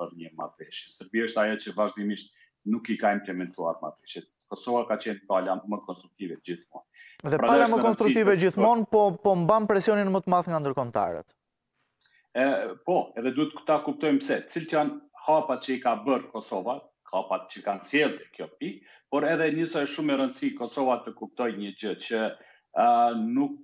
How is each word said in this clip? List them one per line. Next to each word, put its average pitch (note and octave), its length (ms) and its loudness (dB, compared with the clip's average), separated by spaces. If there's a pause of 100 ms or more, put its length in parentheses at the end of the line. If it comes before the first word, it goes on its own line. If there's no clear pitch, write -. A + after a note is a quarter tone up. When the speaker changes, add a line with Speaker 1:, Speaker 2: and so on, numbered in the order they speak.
Speaker 1:
për E2+ 160 -10
një E2 240 -16
marrëveshje. - 560 -14
Serbia A2+ 320 -4
është A2 160 0
ajo G#2+ 220 -2
që G#2 160 -8
vazhdimisht G#2 540 -4 (360)
nuk A2+ 160 -4
i A2 80 -2
ka G#2 240 2
implementuar F2+ 640 -6
marrëveshjet. - 480 -14 (160)
Kosova A#2+ 400 -2
ka G#2+ 80 0
qenë G#2 320 -8
pala F#2 320 0
më G#2 240 -6
konstruktive F2+ 560 -12
gjithmonë. - 460 -12 (420)
Speaker 2:
Dhe D3 80 2
Speaker 1:
Pra, - 80 2
Speaker 2:
pala A#3 220 6
Speaker 1:
është A3+ 80 2
Speaker 2:
më A#3 80 2
Speaker 1:
në A3+ 80 6
Speaker 2:
konstruktive A3 420 4
Speaker 1:
rëndësi F3+ 80 4
të F3+ 60 4
Speaker 2:
gjithmonë, G#3+ 420 4
po, G#3 220 4 (100)
po G3 160 4
mban G#3 320 2
presionin G3+ 400 2
më F#3+ 160 0
të F3+ 80 -2
madh F3+ 160 2
nga D#3+ 160 -2
ndërkombëtarët. A2 680 -2 (1000)
Speaker 1:
E, B2+ 100 2 (400)
po, F3 140 2 (180)
edhe A#2+ 180 -2
duhet D3 220 -2 (100)
ta D3+ 160 4
kuptojmë D3 400 0
pse. C3 140 0 (160)
Cilët E3 220 -6
janë D3+ 220 0 (280)
hapat D3 400 2
që C3 100 -2
i B2 80 -4
ka A#2+ 120 2 (100)
bërë C3 260 -2
Kosova, A2 480 -6 (300)
hapat - 420 -4
që - 140 -18
kanë G2+ 240 -6
sjellë C#3+ 480 0
kjo - 120 -10 (120)
pikë, - 340 -10 (140)
por D3 180 0
edhe D#3+ 300 2
njësoj D#3+ 320 -2
shumë D3+ 260 -2
e C3+ 60 2
rëndësi C3 380 -2
Kosova B2 440 0
të A2+ 140 -12
kuptoj A#2 400 -4
një G2+ 180 -8
gjë, G2+ 200 -6 (100)
që, A2+ 180 -2 (520)
a, A2 120 4 (300)
nuk C3+ 480 0